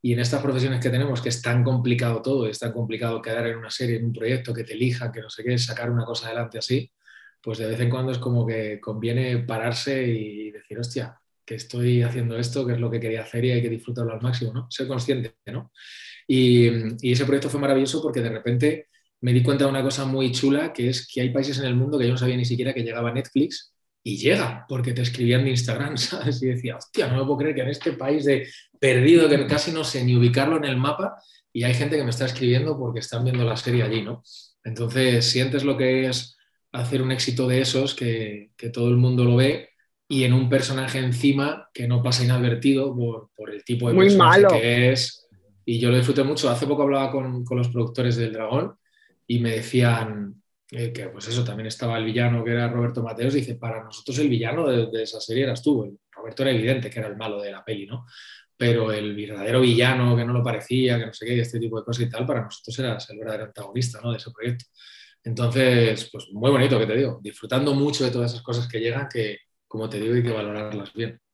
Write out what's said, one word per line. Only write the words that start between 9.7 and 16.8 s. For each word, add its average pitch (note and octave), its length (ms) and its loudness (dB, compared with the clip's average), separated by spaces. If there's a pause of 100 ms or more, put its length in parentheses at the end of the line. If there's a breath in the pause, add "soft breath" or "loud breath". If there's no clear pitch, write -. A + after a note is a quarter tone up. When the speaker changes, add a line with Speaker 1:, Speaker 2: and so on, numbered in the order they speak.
Speaker 1:
y G#2+ 440 -6
decir, - 280 -16
"Hostia, A#2+ 400 -8 (260)
que - 100 -12
estoy A#2+ 460 0
haciendo A#2+ 360 -2
esto, A#2+ 280 -2
que B2 80 0
es A#2+ 60 -2
lo A#2 100 -2
que A#2 100 -2
quería A2+ 220 -4
hacer A#2+ 240 -4
y B2+ 60 4
hay A#2 100 2
que A#2 80 -2
disfrutarlo A#2 440 -6
al A2 80 -8
máximo", A#2+ 320 -2
¿no? B2 180 -8
Ser C3 160 -6
consciente, B2+ 480 -2 (120)
¿no? - 240 -10 (560 loud breath)
Y, B2 400 6 (400)